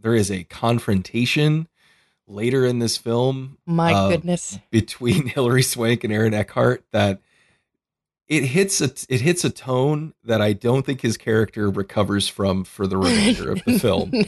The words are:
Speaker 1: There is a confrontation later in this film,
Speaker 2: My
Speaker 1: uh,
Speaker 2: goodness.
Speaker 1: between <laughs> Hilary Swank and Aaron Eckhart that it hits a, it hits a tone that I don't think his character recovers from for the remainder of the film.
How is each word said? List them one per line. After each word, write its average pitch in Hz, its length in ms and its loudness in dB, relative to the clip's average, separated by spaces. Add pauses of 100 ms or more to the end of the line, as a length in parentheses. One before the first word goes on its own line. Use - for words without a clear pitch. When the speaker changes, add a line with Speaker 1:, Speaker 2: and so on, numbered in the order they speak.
Speaker 1:
There 113 140 0
is 101 160 2
a 92 140 -6
confrontation 120 1200 0 (580)
later 123 400 0
in 123 140 0
this 113 160 -2
film, 131 680 -2
Speaker 2:
My 165 280 2
Speaker 1:
uh, 98 160 4
Speaker 2:
goodness. 170 500 -2 (120)
Speaker 1:
between 123 560 0
<laughs> - 20 -8
Hilary 127 340 2
Swank 120 420 -2
and 107 80 -2
Aaron 110 220 2
Eckhart 120 560 0
that 101 300 0 (1080)
it 151 160 0
hits 185 360 0
a, - 100 0 (180)
it 127 120 0
hits 170 240 0
a 139 60 -2
tone 143 640 -2 (100)
that 110 160 0
I 107 120 2
don't 123 340 0
think 127 140 -4
his 110 160 0
character 110 540 0
recovers 98 580 -2
from 95 360 -2
for - 220 -6
the 95 100 -2
remainder 214 560 2
of 190 120 -4
the 240 140 2
film. - 340 0 (160)